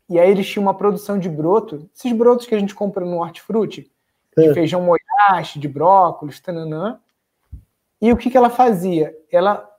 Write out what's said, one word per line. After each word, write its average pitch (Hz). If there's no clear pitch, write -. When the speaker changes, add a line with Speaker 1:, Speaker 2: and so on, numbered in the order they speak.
Speaker 1:
e 170
aí 175
eles 196
tinham 208
uma 196
produção 202
de 185
broto, 160
esses -
brotos 240
que -
a 214
gente 202
compra 196
no 175
hortifruti, 170
de 160
Speaker 2:
É. 147
Speaker 1:
feijão 165
moyashi, 180
de 143
brócolis, 160
tananã. 165
E 220
o 226
que 247
que 240
ela 247
fazia? 185
Ela, 196